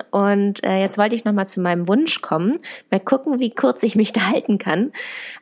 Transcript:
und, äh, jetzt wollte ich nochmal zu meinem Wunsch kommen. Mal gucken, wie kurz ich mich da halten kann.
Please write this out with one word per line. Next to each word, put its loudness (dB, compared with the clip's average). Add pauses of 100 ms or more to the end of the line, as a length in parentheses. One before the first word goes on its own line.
(100)
und, 2
äh, 0
jetzt -2
wollte 2
ich -8
nochmal 0
zu -6
meinem 0
Wunsch 2
kommen. 0 (320)
Mal 2
gucken, 0
wie 0
kurz 0
ich 0
mich 2
da 0
halten 0
kann. -2 (500)